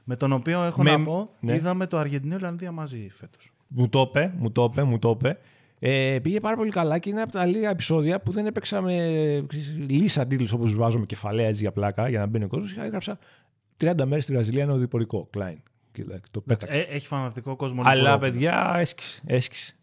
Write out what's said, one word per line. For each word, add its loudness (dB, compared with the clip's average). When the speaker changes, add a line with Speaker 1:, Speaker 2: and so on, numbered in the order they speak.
Speaker 1:
Με -6
τον 2
οποίο, 0
έχω 2
Speaker 2:
Με, 8
Speaker 1:
να 4
πω, -4
Speaker 2:
ναι. 0
Speaker 1:
είδαμε 0
το -2
Αργεντινό-Ολλανδία -4
μαζί -10
φέτος. -20
Speaker 2:
Μου 2
το 6
είπε, 0
μου -2
το 4
είπε, 0
μου 2
το 2
είπε. 0
Ε, 2
πήγε 0
πάρα -2
πολύ -2
καλά 0
και -6
είναι -2
από -6
τα 0
λίγα 2
επεισόδια 0
που -4
δεν -2
έπαιξαμε, -2
ξέρεις, -8
λύσα 2
τίτλους 0
όπως 2
βάζουμε 2
κεφαλαία -2
έτσι 0
για 0
πλάκα, -2
για 0
να 0
μπαίνει 0
ο -2
κόσμος. -6
Έγραψα -6
«Τριάντα 2
μέρες 0
στη -6
Βραζιλία, 0
ένα 0
οδηπορικό». -2
Klein. -6
Και, -12
like, -14
το -8
πέταξε. 0
Speaker 1:
Ε, -4
έχει -10
φανατικό -6
κόσμο, -4
Speaker 2:
Αλλά, 8
Speaker 1:
Λικουρόπουλος. 4
Speaker 2:
παιδιά, 2
έσκησε, -4
έσκησε, -2